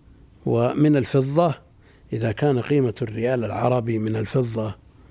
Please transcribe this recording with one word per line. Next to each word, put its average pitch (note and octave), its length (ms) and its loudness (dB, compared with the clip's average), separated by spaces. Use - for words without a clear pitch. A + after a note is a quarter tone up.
ومن C3 500 2
الفضة C#3 600 2
إذا A2+ 180 -2
كان C3 300 2
قيمة C3 400 0
الريال A2+ 440 -2
العربي A2+ 540 0
من A2 160 -2
الفضة، A2 600 -2